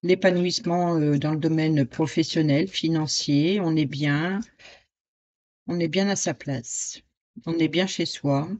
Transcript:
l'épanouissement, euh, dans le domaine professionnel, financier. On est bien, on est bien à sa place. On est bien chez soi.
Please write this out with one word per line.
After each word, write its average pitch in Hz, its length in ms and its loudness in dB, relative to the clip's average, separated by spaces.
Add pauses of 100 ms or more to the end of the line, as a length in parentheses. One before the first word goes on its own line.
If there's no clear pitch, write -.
l'épanouissement, 175 920 2
euh, 147 200 2
dans 151 140 0
le 156 80 -2
domaine 156 440 2
professionnel, 156 840 0
financier. 160 920 0
On 165 160 0
est 151 120 2
bien, 147 520 -2 (1300)
on 175 140 -4
est 170 80 0
bien 190 220 0
à 196 60 0
sa 165 200 -4
place. - 680 -8 (460)
On 165 100 -2
est 160 120 2
bien 175 180 0
chez 175 180 -2
soi. 143 420 -2 (120)